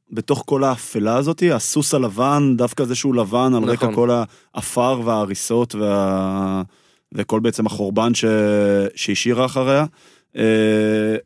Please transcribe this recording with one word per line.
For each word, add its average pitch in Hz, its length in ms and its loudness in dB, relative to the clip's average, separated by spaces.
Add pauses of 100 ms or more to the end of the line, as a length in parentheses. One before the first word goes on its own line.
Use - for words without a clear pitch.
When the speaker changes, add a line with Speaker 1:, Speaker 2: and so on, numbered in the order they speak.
(120)
Speaker 1:
בתוך 113 340 -4
כל 135 180 0
האפלה 117 520 -2
הזאת, 147 260 0 (100)
הסוס 147 420 0
הלבן, 131 640 2
דווקא 123 280 0
זה 123 100 -2
שהוא 131 200 -2
לבן 120 420 2
על 117 80 0
רקע 120 80 0 (140)
Speaker 2:
נכון. 110 80 -2
Speaker 1:
כל 120 160 2 (440)
האפר 123 500 -2
וההריסות 113 680 -2
וה-, 95 880 -2 (520)
וכל 110 260 -2
בעצם 113 260 0
החורבן 104 480 0
ש-, - 100 -2 (720)
שהשאירה 117 480 -2
אחריה. 135 400 0 (520)
אה... 120 60 -2 (840)